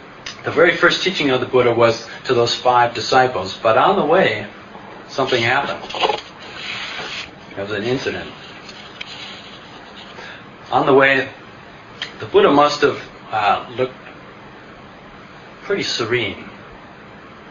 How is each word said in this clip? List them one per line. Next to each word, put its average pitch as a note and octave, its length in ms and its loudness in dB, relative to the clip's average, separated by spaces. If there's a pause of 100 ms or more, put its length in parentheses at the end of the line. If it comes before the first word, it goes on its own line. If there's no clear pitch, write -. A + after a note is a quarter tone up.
(460)
the A#2 60 -4
very E3 260 4
first - 260 2
teaching D#3 260 0
of B2+ 120 2
the B2 40 -4
Buddha A#2+ 280 4
was A#2 340 2 (160)
to C3 100 0
those A#2+ 220 2
five B2 380 2
disciples, B2 680 0
but A2+ 160 4
on F3+ 200 4
the D#3 80 0
way, B2+ 420 2 (640)
something B2+ 340 -2
happened. - 400 -2 (1700)
There G2 120 -8
was G#2 80 -6
an G2+ 100 -4
incident. G#2 480 -4 (2500)
On C#3 140 2
the C#3 80 4
way, C3+ 340 6 (920)
the - 60 -10
Buddha F#3+ 220 6
must D3 300 4
have, C3 220 2 (280)
uh, G#2+ 460 0
looked B2+ 180 -2 (1700)
pretty F#3+ 200 -4
serene A2+ 680 -4 (1000)